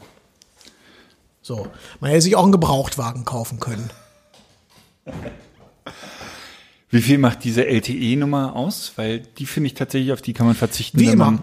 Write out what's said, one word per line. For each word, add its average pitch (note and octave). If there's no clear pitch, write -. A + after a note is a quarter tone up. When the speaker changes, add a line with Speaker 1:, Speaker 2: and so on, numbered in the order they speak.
Speaker 1:
So. G#2
Man C3+
hätte D#3+
sich F#3
auch F#3
einen F#3+
Gebrauchtwagen C3+
kaufen A#2
können. A#2
Speaker 2:
Wie A#2
viel C3+
macht B2
diese A#2+
L-T-E-Nummer C3
aus? D3
Weil A2+
die -
finde D3+
ich C3
tatsächlich, C3+
auf B2
die A#2+
kann A#2
man A#2
verzichten, -
Speaker 1:
Wie A#3
Speaker 2:
wenn A3+
Speaker 1:
immer. G3
Speaker 2:
man A2